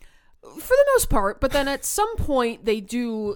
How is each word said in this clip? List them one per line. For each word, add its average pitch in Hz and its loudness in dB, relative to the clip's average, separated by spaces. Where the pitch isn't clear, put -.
For - -20
the 523 2
most - 2
part, 208 0
but 269 0
then 277 0
at 277 -4
some 427 -2
point 240 -2
they 220 0
do 220 -6